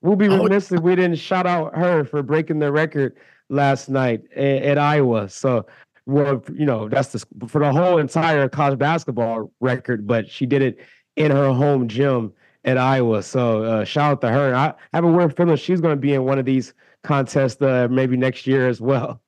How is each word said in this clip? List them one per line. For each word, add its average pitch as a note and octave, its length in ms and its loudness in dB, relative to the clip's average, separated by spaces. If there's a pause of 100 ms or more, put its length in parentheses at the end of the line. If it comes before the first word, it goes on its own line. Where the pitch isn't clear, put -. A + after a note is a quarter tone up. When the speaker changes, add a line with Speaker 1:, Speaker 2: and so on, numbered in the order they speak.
Speaker 1:
We'll F#3 160 2
be G#3 120 2
Speaker 2:
Oh. F#3+ 140 4
Speaker 1:
remiss F#3+ 300 0
if F3 80 0
we F3+ 160 2
didn't F3 220 0
shout F#3 280 -2
out F3 300 -2
her E3+ 280 2
for C#3+ 200 -4
breaking D#3 340 -2
the D3 140 0
record D3+ 420 0 (360)
last C#3 380 0
night B2+ 340 0 (120)
a-, C#3 240 0 (100)
at C#3+ 100 2
Iowa. C3+ 500 0
So, A#2+ 380 -2 (400)
well, C#3 360 0 (100)
you D3+ 140 -2
know, G#2+ 220 -2
that's C#3 240 -2
the, - 120 -8 (220)
for C#3+ 140 -2
the D3 120 2
whole F3 260 2
entire D3+ 500 0
college C#3 320 0
basketball A#2 800 -2
record, B2 460 -2
but A2+ 220 -2
she - 180 -6
did C#3 160 2
it B2+ 160 -2 (360)
in D3+ 160 0
her C#3 220 2
home C3+ 340 2
gym A#2+ 460 -2 (320)
at B2+ 140 2
Iowa. B2+ 440 2
So, A#2 400 -2
uh, A2 220 -2
shout D3 280 0
out C3+ 100 -4
to B2 80 0
her. C3 260 0
I C#3+ 180 0 (180)
have E3+ 120 0
a E3+ 60 4
weird E3 260 2
feeling E3+ 200 2
she's F3+ 240 -2
gonna D#3+ 160 2
be C#3 180 0
in C3 100 0
one C3+ 160 0
of C3 60 -2
these C3 280 -2 (300)
contests, C3+ 580 -2
uh, B2+ 280 2
maybe B2+ 260 0
next B2+ 300 -2
year C3 220 2
as A#2+ 120 -2
well. A#2+ 480 -2